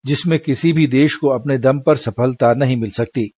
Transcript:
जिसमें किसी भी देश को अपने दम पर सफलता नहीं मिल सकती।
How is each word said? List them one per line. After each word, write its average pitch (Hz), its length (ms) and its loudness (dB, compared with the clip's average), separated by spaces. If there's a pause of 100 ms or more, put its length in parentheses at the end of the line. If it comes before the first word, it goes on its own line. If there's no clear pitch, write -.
जिसमें 160 320 0
किसी 160 340 0
भी 156 140 2
देश 135 280 2
को 143 140 -2
अपने 131 300 -2
दम 131 200 2
पर 147 180 2
सफलता 120 580 0
नहीं 131 220 0
मिल 110 140 -4
सकती। 113 500 -4